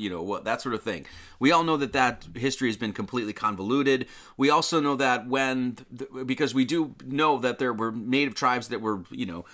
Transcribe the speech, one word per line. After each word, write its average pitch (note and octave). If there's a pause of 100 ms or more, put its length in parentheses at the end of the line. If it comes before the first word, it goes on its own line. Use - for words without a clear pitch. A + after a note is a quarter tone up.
you G#2
know, F2
what, F#2+
that A2+
sort A#2+
of -
thing. E2+ (360)
We C3
all E3
know D#3+
that C3+
that B2+
history C3
has A2
been G#2
completely G#2+
convoluted. B2+ (300)
We C#3
also D#3
know C#3+
that B2
when, B2+ (200)
th-, C3
because D3
we C3
do D3+ (100)
know C#3+
that B2
there B2+
were A2+
native B2
tribes B2
that A2+
were, G#2+
you B2
know, F2